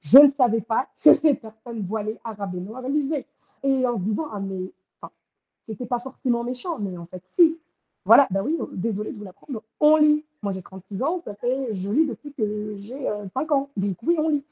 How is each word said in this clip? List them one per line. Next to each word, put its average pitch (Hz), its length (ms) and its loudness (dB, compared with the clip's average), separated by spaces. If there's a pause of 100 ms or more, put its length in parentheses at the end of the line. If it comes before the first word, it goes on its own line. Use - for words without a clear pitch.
je 156 180 8
ne 285 120 10
savais 226 320 0
pas 233 320 -2
<laughs> - 100 -20
que 302 60 10 (120)
les 302 120 4
personnes 226 480 -10
voilées 214 420 -4
arabes 208 300 -6
et 180 60 -4
noires 226 280 -8
lisaient. 277 380 -2 (360)
Et 262 240 0
en 240 100 0
se 190 60 -2
disant : « 220 300 -2
Ah, 202 80 -6
mais, 190 320 -6 (280)
enfin, - 120 -12 (540)
c'était 220 200 -6
pas 240 120 -2
forcément 240 460 -2
méchant, 254 340 -6
mais 190 180 -4
en 170 100 -8
fait, 180 160 -10 (160)
si. » 330 200 4 (460)
Voilà, 262 260 6
bah 190 140 0
oui, 311 120 -2 (160)
désolée 208 380 -4
de 220 80 -10
vous 208 60 -10
l'apprendre, 214 380 -10 (180)
on 302 160 6
lit. 302 280 4 (180)
Moi, 202 100 -2
j'ai 185 100 -6
trente-six 190 400 -8
ans, 330 220 -2
ça 202 100 -6
fait, 247 400 -2
je 190 160 -4
lis 294 160 2
depuis - 260 -8
que 214 460 -4
j'ai, 233 320 -6
euh, 208 240 -6
cinq 311 160 -2
ans. 277 260 0
Donc 202 280 -2
oui, 330 120 2
on 311 120 0
lit. 294 240 0